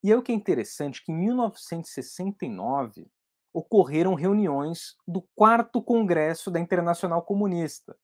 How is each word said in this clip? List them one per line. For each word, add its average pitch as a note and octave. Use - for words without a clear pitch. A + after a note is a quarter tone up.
E G3
é -
o B3
que B3
é A3+
interessante, C#3+
que -
em D#3+
mil G3
novecentos G#3
e -
sessenta F#3
e C3+
nove A2
ocorreram F3+
reuniões E3+
do F3+
quarto A#3
Congresso F3
da E3+
Internacional E3+
Comunista. F#3